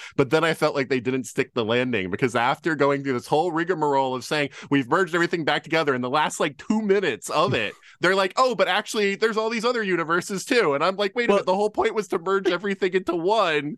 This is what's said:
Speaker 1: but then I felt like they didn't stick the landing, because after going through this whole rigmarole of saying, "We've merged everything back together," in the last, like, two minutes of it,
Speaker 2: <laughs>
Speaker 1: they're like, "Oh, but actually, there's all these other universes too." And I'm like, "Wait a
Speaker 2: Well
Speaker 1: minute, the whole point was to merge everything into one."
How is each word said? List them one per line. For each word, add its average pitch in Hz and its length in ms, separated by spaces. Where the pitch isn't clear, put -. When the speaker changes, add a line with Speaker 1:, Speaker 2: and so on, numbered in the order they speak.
Speaker 1:
but 131 140
then 160 160
I 160 80
felt 151 200
like 139 140
they 131 140
didn't 127 240
stick - 280
the 117 120
landing, 117 440
because 110 240
after 143 420
going 139 280
through 139 80
this 123 160
whole 160 240
rigmarole 151 640
of 120 80
saying, 147 280
"We've 139 180
merged 170 280
everything 170 280
back 151 200
together," 156 300
in 123 60
the 123 100
last, 151 300
like, 160 180
two 220 240
minutes 190 480
of 147 240
it, 104 200
Speaker 2:
<laughs> - 120
Speaker 1:
they're 180 160
like, 190 220
"Oh, 254 180
but 175 140
actually, 202 460
there's 214 200
all 220 140
these 226 160
other 240 180
universes 175 600
too." 196 300
And 147 80
I'm 185 120
like, 202 180
"Wait 240 120
a - 20
Speaker 2:
Well 202 100
Speaker 1:
minute, 196 80
the 185 100
whole 214 140
point 226 240
was 208 160
to 196 100
merge 190 280
everything 190 460
into 190 240
one." 165 600